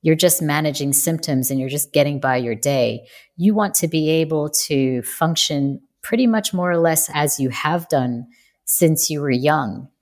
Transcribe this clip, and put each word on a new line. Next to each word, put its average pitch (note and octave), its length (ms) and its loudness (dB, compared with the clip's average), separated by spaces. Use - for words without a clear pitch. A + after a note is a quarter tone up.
You're D#3+ 140 4
just E3 260 2
managing D3 520 0
symptoms D3 580 0
and C3+ 80 -2
you're C3 80 -4
just C#3+ 240 -6
getting C#3+ 300 0
by C3 160 0
your A#2+ 180 -2
day. A#2+ 500 -2
You F#3+ 180 2
want G#3 220 0
to E3+ 140 0
be D#3 200 0
able D#3 400 0
to C3 340 0
function C#3+ 800 -2
pretty A#3+ 240 0
much A3 280 0
more F3+ 180 0
or E3+ 60 2
less E3 360 2
as D3 240 0
you C3 120 0
have E3 400 -2
done B2 380 0
since - 460 2
you D3+ 100 -4
were C#3+ 100 -2
young C3+ 600 0